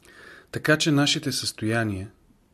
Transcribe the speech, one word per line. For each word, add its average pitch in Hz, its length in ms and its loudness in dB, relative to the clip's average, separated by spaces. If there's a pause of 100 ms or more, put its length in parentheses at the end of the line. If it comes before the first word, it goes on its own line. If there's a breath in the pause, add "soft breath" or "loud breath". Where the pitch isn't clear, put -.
(500 loud breath)
Така - 280 2
че 160 120 2
нашите 143 420 2
състояния, 110 800 -4 (440)